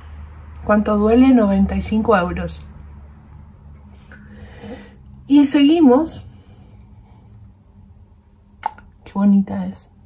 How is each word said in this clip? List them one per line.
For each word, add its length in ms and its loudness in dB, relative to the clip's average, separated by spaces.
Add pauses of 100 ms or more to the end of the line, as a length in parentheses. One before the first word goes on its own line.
(640)
¿Cuánto 320 -2
duele? 360 2
Noventa 440 0
y 60 -6
cinco 340 -2
euros. 500 -6 (2500)
Y 160 4
seguimos. 840 2 (2750)
Qué 100 -20
bonita 520 0
es. 220 -16 (180)